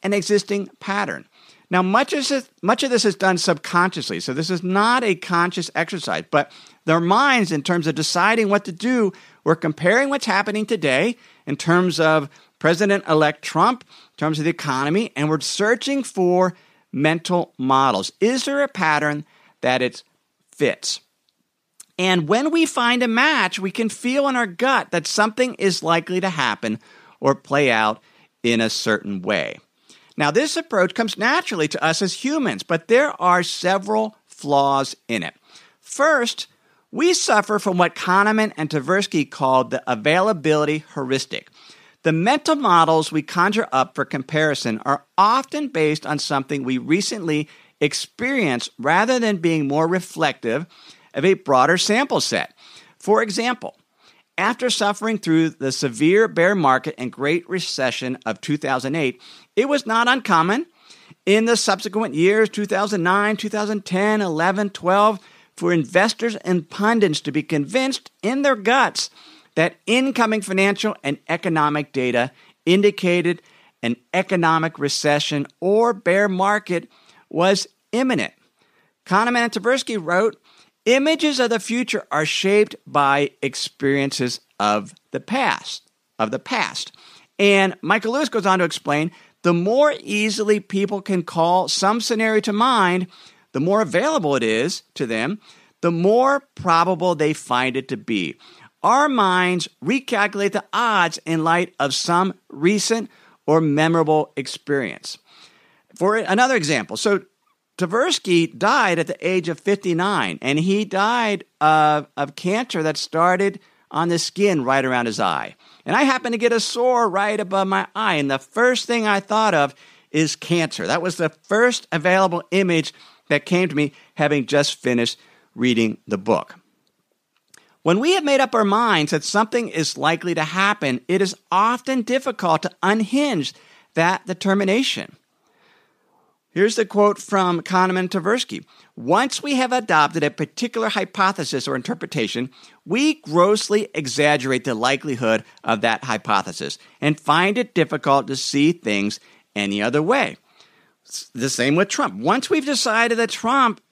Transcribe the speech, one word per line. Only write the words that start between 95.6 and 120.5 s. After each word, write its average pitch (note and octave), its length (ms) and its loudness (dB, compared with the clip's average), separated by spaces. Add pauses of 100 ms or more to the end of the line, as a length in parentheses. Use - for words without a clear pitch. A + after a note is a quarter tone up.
the E3+ 100 0
more A#3 540 2 (100)
probable F3 600 2
they D3+ 180 2
find B2+ 440 -2
it C3 120 -4
to C3 80 -4
be. G#2 400 -4 (460)
Our C4 260 4
minds F3+ 600 0 (160)
recalculate G#3 680 -2
the G3+ 200 -4
odds G#3+ 540 0
in D#3+ 160 0
light E3+ 380 0
of C#3 140 0
some F3+ 400 0 (140)
recent G3+ 640 0 (360)
or D#3+ 140 4
memorable D#3 760 2
experience." C#3 800 -6 (800)
For G3+ 200 0
another A3+ 400 2
example, C#3+ 420 -2
so G3+ 260 0 (540)
Tversky F3+ 800 0
died G3+ 420 2
at D#3+ 80 -2
the - 200 -8
age F3+ 220 -2
of D#3+ 100 -6
fifty-nine, F3+ 840 0
and C#3 160 0
he G3 260 0
died G#3 600 -2 (160)
of, D3+ 460 4 (100)
of C#3+ 200 -6
cancer F#3+ 460 -4
that D#3 160 -2
started F3+ 640 0 (300)
on D#3+ 180 -2
the E3+ 100 2
skin F3+ 440 0
right C3 220 2
around B2 220 0
his A2 120 -4
eye. D2+ 380 -2 (300)
And F3 100 0
I C4 60 2
happened B3+ 320 0
to A#3 40 -4
get A#3 140 2
a A3+ 80 2
sore A#3+ 480 0
right G3+ 320 -2
above G3 280 -2
my F#3+ 260 0
eye, G3+ 220 -2
and C#3+ 140 0
the C3+ 80 0
first A#3+ 480 0
thing A#3 200 -2
I G3+ 140 2
thought G#3 340 0
of C#3+ 200 2 (360)
is D#3 260 0
cancer. D#3+ 500 -4